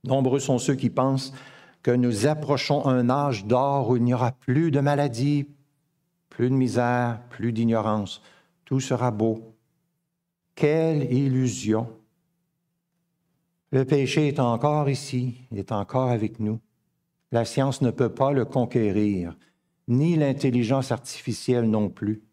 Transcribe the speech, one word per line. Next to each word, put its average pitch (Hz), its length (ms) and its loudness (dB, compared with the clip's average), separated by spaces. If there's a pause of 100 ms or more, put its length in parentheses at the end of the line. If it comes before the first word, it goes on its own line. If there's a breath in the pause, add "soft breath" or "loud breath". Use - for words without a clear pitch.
Nombreux 131 360 2
sont 135 180 0
ceux 139 160 0
qui 127 160 -2
pensent 131 420 -2 (500 loud breath)
que 123 100 0
nous 123 340 2
approchons 147 600 0
un 127 220 2
âge 127 380 0
d'or 131 420 2
où 123 80 2
il 117 80 2
n'y 120 80 2
aura 123 200 0
plus 151 380 0
de 143 100 2
maladies, 143 680 0 (840)
plus 123 220 -2
de 135 40 2
misère, 123 760 0
plus 117 220 -4
d'ignorance. 110 680 0 (460 soft breath)
Tout 131 140 -2
sera 127 300 -2
beau. 110 440 -2 (1000)
Quelle 151 560 0
illusion ! 123 760 0 (1900)
Le 131 120 2
péché 143 420 2
est 143 100 -2
encore 139 520 0
ici, 127 500 -4 (100)
il 101 80 -8
est 98 140 -6
encore 123 380 -2
avec 110 280 -2
nous. 110 220 -2 (680)
La 117 160 0
science 135 340 -2
ne 123 100 2
peut 120 220 0
pas 135 180 0
le 131 140 0
conquérir, 104 880 0 (540 soft breath)
ni 147 260 2
l'intelligence 131 760 0
artificielle - 720 -2
non 107 240 0
plus. 107 320 -6 (120)